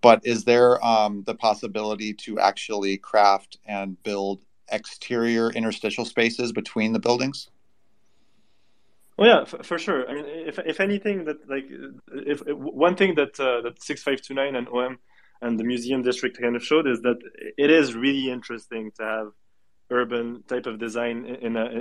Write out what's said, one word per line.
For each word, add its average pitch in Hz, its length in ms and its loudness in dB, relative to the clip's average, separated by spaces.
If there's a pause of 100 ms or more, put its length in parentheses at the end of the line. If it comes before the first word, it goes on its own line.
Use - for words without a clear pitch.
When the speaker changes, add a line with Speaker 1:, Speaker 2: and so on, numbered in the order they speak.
Speaker 1:
but 113 240 10
is 110 200 -2
there, 123 400 6
um, 107 420 2
the 110 80 -6
possibility 107 800 -2
to 104 240 -10
actually 98 600 0
craft 101 680 2
and 98 380 -8
build 98 400 -4 (260)
exterior 117 800 -2
interstitial 113 540 -4
spaces 117 480 -2
between 110 400 -2
the 110 80 0
buildings? 127 480 0 (1700)
Speaker 2:
Oh 190 60 6
yeah, 220 160 10
f-, - 260 -12
for 170 120 -4
sure. 160 300 -2
I 135 60 -6
mean, 147 120 -8
if, 160 340 -10
if 160 180 -6
anything, 196 460 -2
that, 151 260 -8
like, 135 140 -6 (480)
if, 139 340 -6
if 147 100 -4
one 147 380 0
thing 190 220 2
that, 139 240 -2
uh, 127 220 0
that 120 200 -8
six 143 200 -8
five 135 200 -2
two - 120 -14
nine 139 200 -2
and 123 140 -6
O 120 100 -4
M 127 200 -4 (440)
and 117 160 -2
the 110 60 -4
museum 123 380 -2
district 123 380 -2
kind 120 140 0
of 120 80 -4
showed 156 240 2
is 120 140 0
that 120 160 0 (400)
it 143 140 4
is 147 260 6
really 131 340 0
interesting 113 680 -10
to 113 40 -8
have 110 260 -6 (640)
urban 120 560 -2
type 123 200 -4
of 110 120 -8
design 117 460 -4
in, 123 100 -10
in 117 220 -4
a, 113 80 0 (160)